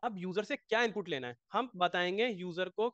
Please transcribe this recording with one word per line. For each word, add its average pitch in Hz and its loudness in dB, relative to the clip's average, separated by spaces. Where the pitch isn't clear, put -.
अब 220 -2
user 185 -2
से 277 -2
क्या 220 2
input 208 0
लेना 131 -2
है। 123 -8
हम 247 0
बताएंगे 180 2
user 180 -4
को 226 0